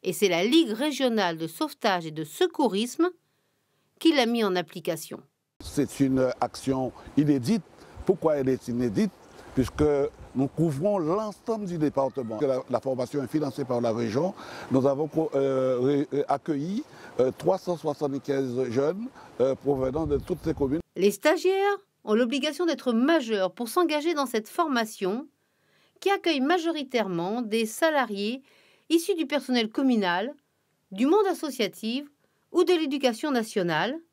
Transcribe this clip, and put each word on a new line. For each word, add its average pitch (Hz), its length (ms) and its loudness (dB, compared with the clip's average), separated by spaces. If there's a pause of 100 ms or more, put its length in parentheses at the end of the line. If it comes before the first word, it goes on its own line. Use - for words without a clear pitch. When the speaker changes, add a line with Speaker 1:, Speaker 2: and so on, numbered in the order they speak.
Speaker 1:
Et 185 100 -2
c'est 196 160 2
la 175 160 2
Ligue 262 260 4
régionale 226 640 0
de 160 120 -6
sauvetage 196 580 -2
et 160 60 -8
de 156 120 -6
secourisme 254 880 0 (880)
qui 320 160 6
l'a 254 100 6
mis 233 200 2
en 185 100 2
application. 170 640 -6 (420)
Speaker 2:
C'est - 380 -4
une 131 400 2
action 127 540 -4 (240)
inédite. 147 440 2 (440)
Pourquoi 160 320 2
elle 131 100 0
est 127 220 -2
inédite ? 123 420 0 (420)
Puisque 131 300 0 (500)
nous 135 140 0
couvrons 165 500 0
l'ensemble 208 680 -4
du 175 120 -6
département. 135 640 -2
La, 131 280 0
la 117 100 0
formation 131 420 -2
est 131 60 -6
financée 147 380 -4
par 120 160 -2
la 117 100 2
région. 120 420 0 (380)
Nous 127 160 4
avons 139 200 0
co-, 156 280 -2
euh, 131 460 2
ré-, 143 320 2
euh, 143 160 0
accueilli, 156 540 -2 (360)
euh, 131 180 4
trois 185 200 0
cent 180 180 -4
soixante-quinze 135 960 -2
jeunes, 160 360 0 (340)
euh, 131 140 4
provenant 135 520 -2
de 143 100 0
toutes 165 280 -4
ces 160 80 0
communes. 143 280 0 (140)
Speaker 1:
Les 185 160 4
stagiaires 381 680 2 (280)
ont 214 80 2
l'obligation 269 520 0
d'être 262 280 -2
majeurs 226 580 2
pour 240 160 -8
s'engager 311 460 0
dans 285 120 0
cette 220 220 -4
formation 233 800 -2 (760)
qui 370 80 0
accueille 349 320 0
majoritairement 247 1000 -2
des 226 240 0
salariés 233 760 -2 (480)
issus 339 260 2
du 320 100 -2
personnel 254 440 0
communal, 220 640 2 (580)
du 196 140 0
monde 392 260 4
associatif 247 720 -4 (480)
ou 349 140 4
de 359 80 4
l'éducation 285 580 0
nationale 208 640 0 (180)